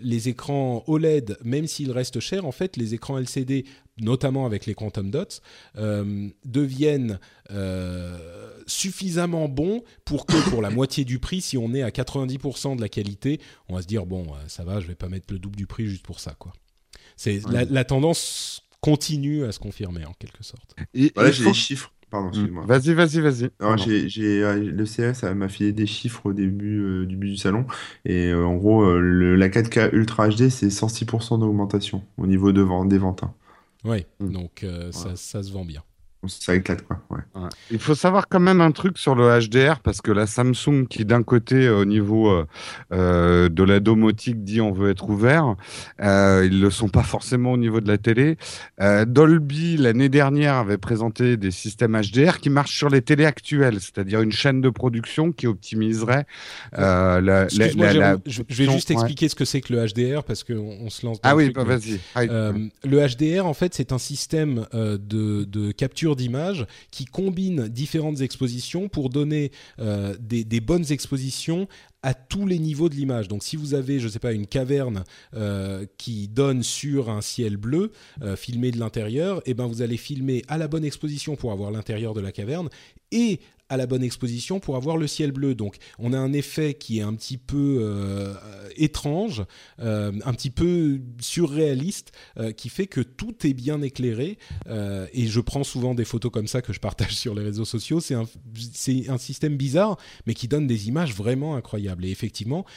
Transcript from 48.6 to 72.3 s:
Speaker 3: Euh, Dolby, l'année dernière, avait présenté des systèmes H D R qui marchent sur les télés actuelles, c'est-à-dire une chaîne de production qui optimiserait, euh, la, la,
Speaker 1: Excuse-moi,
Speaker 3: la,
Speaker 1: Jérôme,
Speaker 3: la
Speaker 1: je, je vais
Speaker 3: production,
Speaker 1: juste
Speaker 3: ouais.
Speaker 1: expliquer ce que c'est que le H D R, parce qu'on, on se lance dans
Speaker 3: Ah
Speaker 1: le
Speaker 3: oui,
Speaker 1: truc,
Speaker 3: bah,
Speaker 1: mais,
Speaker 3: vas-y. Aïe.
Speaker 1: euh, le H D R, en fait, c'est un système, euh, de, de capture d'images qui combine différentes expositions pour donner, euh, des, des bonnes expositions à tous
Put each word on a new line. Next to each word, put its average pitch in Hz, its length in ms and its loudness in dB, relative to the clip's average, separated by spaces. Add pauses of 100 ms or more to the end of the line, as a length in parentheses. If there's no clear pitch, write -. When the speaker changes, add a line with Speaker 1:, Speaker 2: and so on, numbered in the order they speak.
Speaker 3:
Euh, 101 240 6
Dolby, 156 720 4
l'année 131 320 4
dernière, 143 460 4
avait 104 240 0
présenté 117 580 0
des 98 140 0
systèmes 110 420 -2
H 107 180 0
D 131 160 6
R 180 140 4
qui - 80 0
marchent 143 300 2
sur 147 100 2
les 135 140 6
télés 151 240 4
actuelles, 135 560 2
c'est-à-dire 104 400 -2
une 107 100 2
chaîne 131 300 2
de 131 80 4
production 127 600 0
qui - 160 -4
optimiserait, 110 800 0 (540)
euh, 92 420 4
la, - 0 -
la, 95 240 6
Speaker 1:
Excuse-moi, 104 400 4
Speaker 3:
la, 101 80 6
Speaker 1:
Jérôme, 101 160 6
Speaker 3:
la 98 160 6
Speaker 1:
je, 147 60 -6
je 113 80 -6
vais 120 60 -6
Speaker 3:
production, 135 280 2
Speaker 1:
juste - 160 0
Speaker 3:
ouais. 160 60 2
Speaker 1:
expliquer 120 340 2
ce - 60 -4
que 139 100 -2
c'est 139 160 -2
que 127 140 -4
le 117 100 2
H 107 80 -2
D 123 240 0
R, 147 80 -4
parce - 180 -6
qu'on, 120 120 -6 (260)
on 113 80 -10
se - 160 -10
lance 113 160 -6
dans 127 80 4
Speaker 3:
Ah 139 40 8
Speaker 1:
le 147 40 8
Speaker 3:
oui, 156 160 8
Speaker 1:
truc, 120 40 -10
Speaker 3:
bah, 127 120 0
Speaker 1:
mais, 127 80 4
Speaker 3:
vas-y. 107 240 -6 (140)
Aïe. 120 160 0
Speaker 1:
euh, 107 360 -2 (160)
le 139 180 4
H 127 180 2
D 160 200 2
R, 190 60 0
en 165 80 -2
fait, 180 220 -2
c'est 135 180 -4
un 127 60 -2
système, 143 760 -4
euh, 107 240 -2
de, 104 480 -2
de 104 260 -4
capture 143 440 -2
d'images 131 500 -4 (280)
qui 135 140 -12
combine 185 600 -2
différentes 151 540 -4
expositions 131 680 -4
pour 131 220 -4
donner, 147 400 -2 (300)
euh, 101 400 -4
des, 117 240 -4
des 113 160 -2
bonnes 151 320 0
expositions 139 760 -4 (380)
à 131 100 0
tous 196 320 -6